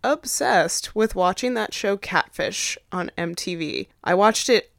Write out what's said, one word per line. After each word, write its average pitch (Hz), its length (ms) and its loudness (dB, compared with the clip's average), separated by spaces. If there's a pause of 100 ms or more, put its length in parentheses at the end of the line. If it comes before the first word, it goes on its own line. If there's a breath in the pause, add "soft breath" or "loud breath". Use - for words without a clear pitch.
obsessed 247 920 0
with 214 220 0
watching 190 380 0
that 220 200 -4
show 202 220 -2
Catfish - 840 -4 (140)
on 180 260 -4
M 170 160 -4
T 180 220 -6
V. 156 320 -6 (160)
I 175 100 2
watched 208 340 4
it 233 300 4